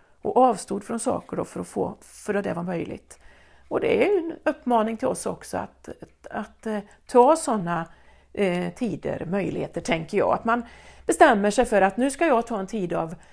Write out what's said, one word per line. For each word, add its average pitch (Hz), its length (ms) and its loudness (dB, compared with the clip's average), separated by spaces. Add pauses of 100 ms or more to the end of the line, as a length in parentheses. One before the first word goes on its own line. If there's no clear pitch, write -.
(220)
och - 140 -2
avstod 208 480 2
från 233 160 -6
saker - 360 -4
då - 80 -4
för - 160 -10
att 180 80 -10
få, 185 320 -4
för - 340 -8
att 202 100 -2
det 180 100 -4
var 175 80 -6
möjligt. - 560 -8 (500)
Och - 120 -2
det 208 240 2
är 392 80 2
ju 392 60 4
en 330 260 -6
uppmaning 233 520 0
till 254 120 -4
oss - 180 -4
också - 320 -8
att, - 300 -12
att, - 420 -20
att, - 360 -10
eh, 214 120 -4 (280)
ta 262 300 8
såna, 175 520 -4 (440)
eh, 180 420 0
tider, - 520 -6
möjligheter, 165 540 -4
tänker 165 380 -4
jag. 123 160 2
Att - 100 -2
man 233 180 0 (440)
bestämmer 226 440 6
sig 240 140 2
för 208 180 2
att 196 140 2
nu 262 140 2
ska 339 160 0
jag 233 200 2
ta 220 140 -6
en 190 60 -6
tid 180 260 -4
av, 165 220 -4 (180)